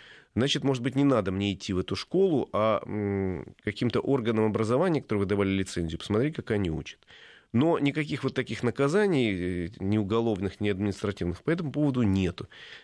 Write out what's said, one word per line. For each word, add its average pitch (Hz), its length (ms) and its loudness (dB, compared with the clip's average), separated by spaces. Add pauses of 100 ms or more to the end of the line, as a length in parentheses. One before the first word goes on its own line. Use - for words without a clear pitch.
(340)
Значит, 135 300 0
может 131 180 2
быть, 127 140 -2
не 139 80 4
надо 110 300 4
мне 101 180 0
идти 95 220 -4
в 90 40 0
эту 92 200 -2
школу, 175 560 2
а, 107 320 2
м, 98 680 -4 (120)
каким-то 107 340 -2
органам 113 460 0
образования, 120 560 0
которые 101 240 -2
выдавали 98 240 2
лицензию, 90 500 -2
посмотреть, 127 380 0
как - 140 -6
они 101 200 0
учат. - 280 -8 (520)
Но 147 280 4
никаких 147 440 -2
вот 135 100 -2
таких - 300 -4
наказаний, 120 1040 0
э, 87 40 -8 (100)
ни 101 180 2
уголовных, 104 640 0
ни 104 80 2
административных, 95 760 -2
по - 60 -2
этому 165 240 -2
поводу 135 300 0
нету. 95 440 0 (360)